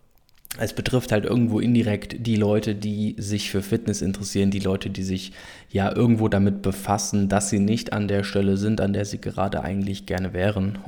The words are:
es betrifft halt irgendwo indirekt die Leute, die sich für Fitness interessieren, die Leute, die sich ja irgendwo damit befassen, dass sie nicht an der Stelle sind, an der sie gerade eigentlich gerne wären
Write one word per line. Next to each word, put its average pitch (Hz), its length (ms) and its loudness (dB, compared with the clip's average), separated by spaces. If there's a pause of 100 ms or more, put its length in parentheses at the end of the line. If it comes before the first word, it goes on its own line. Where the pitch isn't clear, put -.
(600)
es 110 140 -2
betrifft - 380 0
halt 107 140 2
irgendwo 110 340 2
indirekt 113 640 2
die 113 100 2
Leute, 104 380 2
die 107 460 -2
sich 101 320 -4
für 98 100 0
Fitness 110 400 -2
interessieren, 98 480 0
die 98 100 -2
Leute, 95 300 -2
die 98 140 -6
sich 92 300 -4 (360)
ja 98 260 0
irgendwo 113 340 4
damit 98 340 2
befassen, 101 640 0
dass 101 200 2
sie 107 100 2
nicht 107 340 0
an 104 140 -2
der 101 160 2
Stelle 98 340 2
sind, 107 240 0
an 98 120 2
der 101 120 0
sie 101 140 -8
gerade 98 420 -2
eigentlich 98 460 -4
gerne 92 260 -2
wären 98 540 0